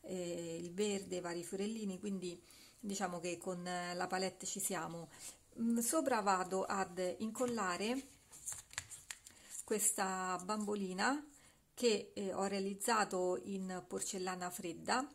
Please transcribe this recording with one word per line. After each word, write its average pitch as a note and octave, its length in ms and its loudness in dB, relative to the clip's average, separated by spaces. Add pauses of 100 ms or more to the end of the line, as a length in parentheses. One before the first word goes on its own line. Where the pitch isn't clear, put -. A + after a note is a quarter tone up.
eh, F3 580 -4
il F3 140 -6
verde, F#3+ 480 0
vari E3+ 200 -2
fiorellini, G3+ 560 -2
quindi F3+ 400 -4 (420)
diciamo F#3+ 400 -2
che F3 180 -2
con, F3 280 -4
eh, F3 280 -2
la F3+ 120 0
palette F#3+ 400 0
ci - 140 -4
siamo. E3 480 -2 (520)
Mm, A#3 180 4
sopra B3+ 420 4
vado F#3+ 440 4
ad F#3 340 0 (200)
incollare A3 880 0 (1600)
questa F#3 800 2
bambolina G#3 800 2 (500)
che, A3 400 4
eh, G3 180 0
ho G3 120 2
realizzato G3 1000 2
in F#3 420 -4
porcellana F#3 640 -2
fredda G3 640 0